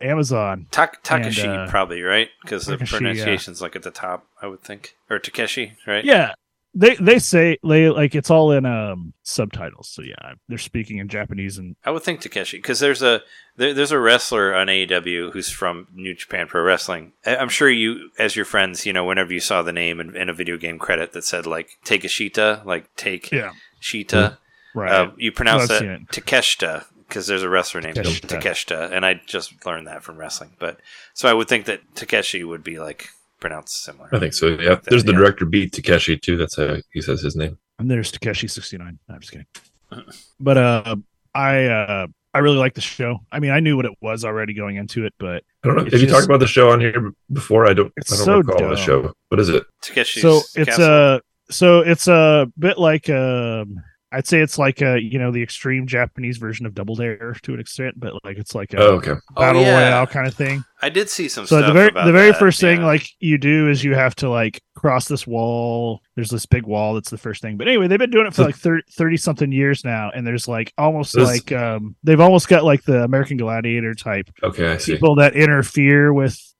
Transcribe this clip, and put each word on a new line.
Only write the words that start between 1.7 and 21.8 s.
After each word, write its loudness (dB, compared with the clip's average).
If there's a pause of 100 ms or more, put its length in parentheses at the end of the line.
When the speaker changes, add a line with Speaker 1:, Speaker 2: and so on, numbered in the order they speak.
Speaker 2:
right? 0 (160)
'Cause -8
the -6
Speaker 1:
Takashi, -14
yeah. -6
Speaker 2:
pronunciation's, -6
like, -12
at -14
the -12
top, -12 (160)
I -12
would -18
think. -20 (120)
Or -4
Takeshi, -8 (120)
right? -4
Speaker 1:
Yeah. 2 (380)
They, 4
they 6
say, 2
they, 4
like, 0
it's -4
all 6
in, 2
um, -6 (120)
subtitles, -8
so -18
yeah, -18 (140)
they're -10
speaking -10
in -10
Japanese -10
and -16 (100)
Speaker 2:
I -4
would -6
think -6
Takeshi, -10
'cause -6
there's 0
a, 2 (340)
there, -2
there's -2
a 0
wrestler 2
on 0
A 0
E -2
W -4
who's -10
from -8
New -14
Japan -10
Pro -4
Wrestling. -2 (140)
I, -2
I'm -4
sure 2
you, -2 (100)
as -2
your -4
friends, -4
you -6
know, -2
whenever -2
you -8
saw -2
the -4
name -6
in, -14
in -8
a -8
video -8
game -12
credit -4
that -14
said, -6
like, -8 (140)